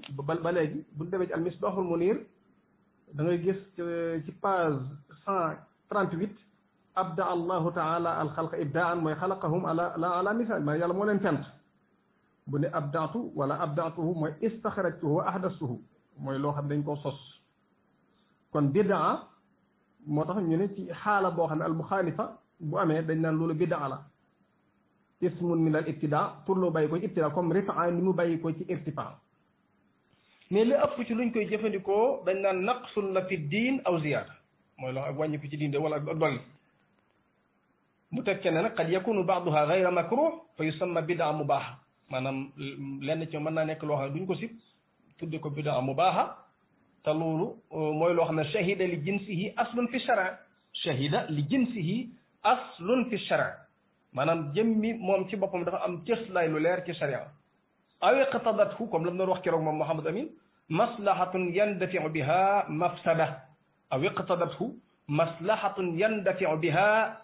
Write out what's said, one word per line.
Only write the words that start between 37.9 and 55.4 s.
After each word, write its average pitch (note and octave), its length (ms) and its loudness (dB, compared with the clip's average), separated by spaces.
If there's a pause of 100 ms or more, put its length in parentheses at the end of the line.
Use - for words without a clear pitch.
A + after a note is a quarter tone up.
Mu B3+ 120 -4
teg F#3+ 180 -2
ca - 100 0
ne D#3+ 120 2
nag A3 120 -2
qad D#3+ 140 0
yakunu F#3 340 0
ba'duha E3+ 440 2
ghayra F3+ 240 4
makruh A#3+ 500 2 (160)
fa D#3+ 80 -4
yusamma E3+ 380 -2
bid'a E3 300 0
mubaha, C#3+ 440 -2 (320)
maanaam C3+ 400 -4 (520)
lenn D#3+ 280 -2
ci D#3+ 80 -6
mën D#3 160 -4
naa D#3+ 120 0
nekk D#3 180 -4
loo D3+ 140 0
xam C#3 160 -2
ne D#3+ 60 -4
duñ F#3+ 60 -4
ko F#3 100 -2
sib, G3+ 140 -6 (680)
tudde D#3+ 200 -6
ko D3+ 120 -6
bid'a D3 300 -2
mubaha, E3 540 2 (680)
te D#3 100 2
loolu, D#3+ 400 0 (180)
euh, D#3 220 -2
mooy E3+ 220 4
loo E3 100 4
xam D#3+ 120 0
ne D#3 80 2
shahida F#3+ 420 0
li E3+ 180 -2
jinsihi G3 500 -2
aslun A#3 320 0
fi B3+ 120 -4
shara, G3 400 0 (340)
shahida D3 560 0
li D3 180 0
jinsihi A#3 640 0 (340)
aslun A3+ 640 2
fi G3+ 80 -2 (120)
shara, D3+ 180 2 (640)
maanaam D3 400 0
jëmmi A3 460 2
moom F#3+ 300 2
ci G#3+ 80 -4
boppam F#3+ 260 -2